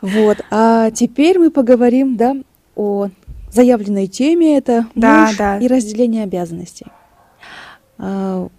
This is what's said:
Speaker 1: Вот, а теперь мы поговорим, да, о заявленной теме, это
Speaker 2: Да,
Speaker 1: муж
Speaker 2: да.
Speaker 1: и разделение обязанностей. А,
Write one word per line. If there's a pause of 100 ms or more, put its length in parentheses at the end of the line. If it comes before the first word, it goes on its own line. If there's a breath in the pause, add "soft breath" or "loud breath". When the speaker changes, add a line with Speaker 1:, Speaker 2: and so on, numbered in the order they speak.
Speaker 1:
Вот, (120)
а
теперь
мы
поговорим,
да, (400)
о (440)
заявленной
теме,
это
Speaker 2:
Да,
Speaker 1:
муж
Speaker 2:
да.
Speaker 1:
и
разделение
обязанностей. (1120 loud breath)
А,